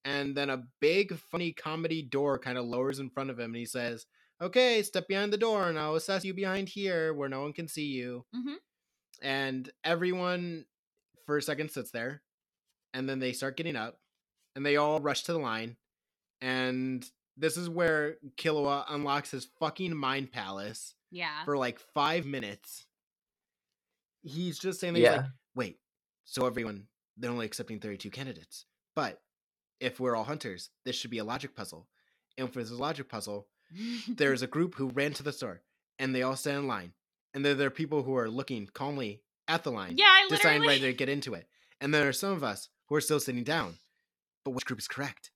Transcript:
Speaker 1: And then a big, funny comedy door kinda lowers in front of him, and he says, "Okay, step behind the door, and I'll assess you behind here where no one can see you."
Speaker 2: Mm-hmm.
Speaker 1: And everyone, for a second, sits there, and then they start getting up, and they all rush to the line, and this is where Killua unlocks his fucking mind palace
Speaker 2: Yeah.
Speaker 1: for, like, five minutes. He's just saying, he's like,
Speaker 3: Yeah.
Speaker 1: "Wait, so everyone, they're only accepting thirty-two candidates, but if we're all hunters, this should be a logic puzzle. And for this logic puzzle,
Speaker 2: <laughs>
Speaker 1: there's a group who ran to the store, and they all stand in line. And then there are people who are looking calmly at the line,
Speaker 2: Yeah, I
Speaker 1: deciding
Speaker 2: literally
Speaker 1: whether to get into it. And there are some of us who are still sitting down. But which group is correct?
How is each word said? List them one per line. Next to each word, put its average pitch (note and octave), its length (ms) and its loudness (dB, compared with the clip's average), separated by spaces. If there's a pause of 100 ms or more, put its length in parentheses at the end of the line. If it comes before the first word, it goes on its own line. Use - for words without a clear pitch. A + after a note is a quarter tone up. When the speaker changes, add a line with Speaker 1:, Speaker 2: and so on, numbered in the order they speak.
Speaker 1:
And C#3+ 320 -2
then C#3 140 2
a B2+ 140 -4 (160)
big, F#3 360 4
funny E3+ 360 -4
comedy D#3+ 500 -2
door C#3 360 2
kinda B2+ 240 -4
lowers B2+ 360 -2
in C3+ 120 -8
front C3+ 200 -6
of A#2+ 80 -8
him, A#2 140 -6
and A#2 40 -6
he A#2 100 -6
says, A#2+ 400 -6 (340)
"Okay, A#3 420 4
step F#3+ 240 -2
behind G3+ 260 0
the G#3+ 60 2
door, G#3 300 2
and D#3+ 100 0
I'll D3+ 160 0
assess F3+ 300 0
you F#3+ 100 -4
behind F#3+ 360 -2
here E3+ 440 0
where C#3 140 -2
no C3+ 140 -4
one D3 100 -4
can E3 160 -8
see D3+ 180 -4
you." B2 480 -6
Speaker 2:
Mm-hmm. B3 200 -6 (680)
Speaker 1:
And C3+ 480 -2 (140)
everyone, F3 800 0 (600)
for D3 100 2
a D3 60 2
second, D3+ 280 -2
sits B2 220 -8
there, B2+ 300 -6 (680)
and C3 160 -4
then C3+ 120 -2
they B2+ 120 0
start C3+ 240 -4
getting D#3+ 200 -4
up, A2+ 240 -6 (560)
and C#3 100 -2
they D3 100 6
all D3+ 240 4
rush C#3+ 240 0
to F3 80 -4
the E3 60 0
line, A#2 380 -4 (640)
and B2+ 680 0 (280)
this D#3 200 0
is F3 140 -4
where D#3+ 460 2 (200)
Killua C#3+ 520 2
unlocks C#3+ 420 0
his B2+ 140 -6 (160)
fucking E3+ 360 -2
mind C3+ 360 -2
palace G2+ 640 -8 (160)
Speaker 2:
Yeah. D#3+ 320 -6
Speaker 1:
for, D3 120 0
like, B2 220 0
five D3 480 0
minutes. B2 600 -8 (1400)
He's D#3+ 360 -6
just F#3 220 -6
saying, F3 160 -2
he's E3+ 100 8
like, - 100 8
Speaker 3:
Yeah. C3+ 100 -2 (280)
Speaker 1:
"Wait, A2 240 -4 (460)
so - 220 -2
everyone, A2 420 -4 (280)
they're A#2+ 140 -4
only A#2 160 -2
accepting G#2+ 320 -8
thirty-two G#2 320 -8
candidates, B2 560 -12 (300)
but C3 260 -2 (560)
if B2+ 220 -4
we're B2+ 160 2
all A2 80 0
hunters, A#2 460 -8 (140)
this B2 120 -4
should - 140 -6
be A#2 80 -4
a G#2+ 60 -2
logic C3 320 -6
puzzle. E2+ 320 -12 (500)
And B2+ 140 -4
for B2+ 80 -6
this A2+ 100 -6
logic C#3 380 -4
puzzle, G#2 400 -8 (220)
Speaker 2:
<laughs> A3 380 -8
Speaker 1:
there's C#3 340 2
a B2+ 40 -2
group E3+ 300 0
who C3+ 140 -2
ran C#3 240 0
to C#3+ 80 -10
the C#3+ 100 -4
store, G2 300 -10 (360)
and C3 160 0
they B2+ 80 2
all C3 140 2
stand C#3+ 220 -2
in C#3+ 100 -2
line. F#2 260 -6 (400)
And C#3 100 -2
then C#3+ 120 6
there C#3 120 4
are - 20 2
people D3+ 320 0
who C3 120 0
are A#2+ 140 2
looking A#2 380 -4
calmly B2+ 560 -6 (260)
at E3 160 2
the C#3 80 0
line, F#2 240 -4
Speaker 2:
Yeah, G4+ 80 6
I G4 240 12
Speaker 1:
deciding D#3 320 6
Speaker 2:
literally C#3+ 200 6
Speaker 1:
whether C3 120 2
to A#2+ 40 -4
get C3 120 0
into C#3 240 -2
it. E2+ 160 -10 (320)
And C#3+ 120 0
there D3+ 140 6
are C3+ 60 4
some G3 200 0
of E3 120 -2
us G#2 240 -4 (180)
who C#3+ 80 -2
are D3+ 60 4
still D3+ 200 2
sitting B2 220 -2
down. A#2+ 360 -2 (640)
But C3+ 60 -4
which B2 160 -4
group A#2+ 120 -4
is G2+ 80 -8
correct? - 500 -8